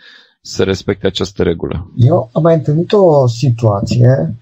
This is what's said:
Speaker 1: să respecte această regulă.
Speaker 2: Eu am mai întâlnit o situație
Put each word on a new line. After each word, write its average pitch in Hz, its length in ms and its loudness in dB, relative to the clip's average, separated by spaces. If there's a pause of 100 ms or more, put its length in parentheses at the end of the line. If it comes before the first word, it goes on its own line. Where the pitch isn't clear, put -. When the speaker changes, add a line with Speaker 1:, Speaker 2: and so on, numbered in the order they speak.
(420)
Speaker 1:
să - 220 -6
respecte 95 440 -4
această 92 360 -4
regulă. 82 520 -6
Speaker 2:
Eu 143 380 0
am 175 80 -2
mai 165 140 4
întâlnit 156 360 -2
o 160 360 4
situație 120 1160 0